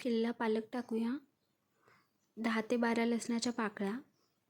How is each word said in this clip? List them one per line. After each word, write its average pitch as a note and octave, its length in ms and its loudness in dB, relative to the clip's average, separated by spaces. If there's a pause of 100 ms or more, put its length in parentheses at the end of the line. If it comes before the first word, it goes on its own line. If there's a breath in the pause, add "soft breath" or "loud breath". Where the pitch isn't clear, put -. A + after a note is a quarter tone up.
केलेला A#3 280 2
पालक A3 320 0 (100)
टाकूया. A#3+ 460 -2 (1160 soft breath)
दहा A3+ 240 0 (100)
ते B3+ 60 2
बारा A#3 280 2
लसणाच्या A#3 480 0
पाकळ्या, G#3 460 -2 (520)